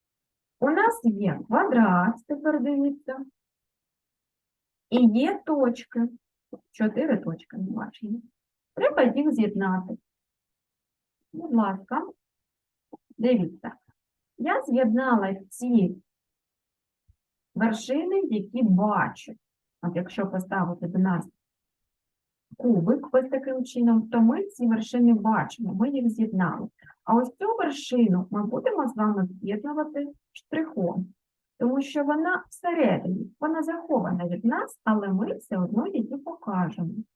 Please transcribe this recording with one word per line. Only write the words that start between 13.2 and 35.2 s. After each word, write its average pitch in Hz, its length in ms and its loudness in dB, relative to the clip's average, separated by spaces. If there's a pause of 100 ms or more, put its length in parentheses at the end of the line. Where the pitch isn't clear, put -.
Я 392 260 -2
з'єднала 233 720 2 (140)
ці 208 540 0 (1500)
вершини, 302 680 0
які 226 420 -2
бачу. 196 720 2 (460)
От 175 140 -4
якщо 185 320 -4
поставити 180 600 -4
до 185 120 -2
нас 185 260 2 (1300)
кубик 226 540 2
ось 262 180 2
таким 262 360 -4
чином, 233 440 2
то 233 120 2
ми 285 220 4
ці 240 240 -4
вершини 233 460 4
бачимо, 214 600 0
ми 226 160 0
їх 254 200 0
з'єднали. 190 600 -2 (340)
А 226 120 2
ось 247 220 0
цю 427 200 -2
вершину 240 760 0
ми 208 140 -2
будемо 320 440 -2
з - 60 -10
вами 202 320 0 (140)
з'єднувати 285 720 -6 (180)
штрихом, 202 840 -6 (440)
тому 254 240 0
що 285 220 -2
вона 330 460 0
всередині, 226 920 -2
вона 320 240 -2
захована 262 640 -2
від 180 180 -4
нас, 339 380 -2
але 214 240 0
ми 196 260 -2